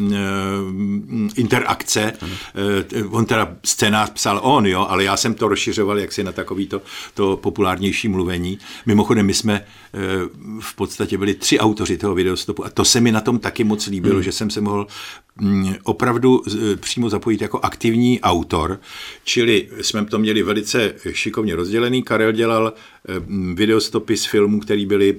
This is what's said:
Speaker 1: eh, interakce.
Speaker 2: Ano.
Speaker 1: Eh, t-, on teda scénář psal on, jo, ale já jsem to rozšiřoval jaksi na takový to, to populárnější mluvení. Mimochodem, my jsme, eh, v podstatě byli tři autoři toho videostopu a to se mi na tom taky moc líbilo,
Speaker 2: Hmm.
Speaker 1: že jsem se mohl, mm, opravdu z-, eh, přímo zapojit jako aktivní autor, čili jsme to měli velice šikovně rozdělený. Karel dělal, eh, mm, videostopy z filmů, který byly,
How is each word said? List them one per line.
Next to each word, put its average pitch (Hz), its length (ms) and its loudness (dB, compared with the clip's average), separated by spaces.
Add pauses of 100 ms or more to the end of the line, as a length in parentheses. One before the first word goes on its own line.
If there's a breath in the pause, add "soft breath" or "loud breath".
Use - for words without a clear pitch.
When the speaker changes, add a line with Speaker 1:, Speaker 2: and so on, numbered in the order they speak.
(120)
Speaker 1:
eh, 101 40 0 (1200)
interakce. 113 840 0
Speaker 2:
Ano. 90 120 -10 (480 loud breath)
Speaker 1:
Eh, - 20 0
t-, 104 220 -4
on 107 220 0
teda 104 380 0
scénář 107 460 2
psal 110 320 -2
on, 127 240 4
jo, 92 220 2
ale 95 160 2
já 98 120 2
jsem 113 180 0
to 107 140 0
rozšiřoval 101 500 0
jaksi 98 260 -4
na 90 80 -6
takový 95 340 -6
to, 98 160 -8 (320 loud breath)
to 98 220 0
populárnější 95 720 0
mluvení. 92 500 -2 (280 loud breath)
Mimochodem, 104 400 4
my 98 80 2
jsme, 104 300 0 (300 loud breath)
eh, 95 40 -10 (640)
v - 140 -12
podstatě 101 440 -4
byli 101 160 2
tři - 240 2
autoři 104 400 2
toho 98 160 0
videostopu 92 520 -2
a - 40 -12
to - 140 0
se 120 160 4
mi 120 120 6
na 110 80 2
tom 120 180 2
taky - 260 -2
moc 107 220 0
líbilo, 98 280 0
Speaker 2:
Hmm. 95 80 2
Speaker 1:
že 92 100 -2
jsem 107 180 -2
se 104 100 -4
mohl, 101 260 -2 (540 loud breath)
mm, 95 420 2
opravdu 123 640 2
z-, 104 260 -2
eh, 92 40 -2
přímo 117 340 -4
zapojit 104 300 0
jako 113 220 -4
aktivní 117 580 2
autor, 87 600 0 (440 loud breath)
čili 117 440 2 (120)
jsme 104 240 -2
to 107 140 -2
měli 107 240 2
velice 104 520 0 (180)
šikovně 107 440 -2
rozdělený. 117 460 0
Karel 110 300 2
dělal, 113 400 2 (360 loud breath)
eh, 92 180 -4
mm, 92 280 -4
videostopy 107 600 2
z - 100 -2
filmů, 104 340 4
který 104 260 -2
byly, 98 320 4